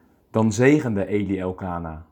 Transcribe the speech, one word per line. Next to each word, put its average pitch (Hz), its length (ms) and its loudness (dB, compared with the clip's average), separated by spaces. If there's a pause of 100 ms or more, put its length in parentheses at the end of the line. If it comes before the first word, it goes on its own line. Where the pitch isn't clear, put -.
(320)
Dan 110 220 2
zegende 123 520 2
Eli 98 340 -2
Elkana 85 720 -8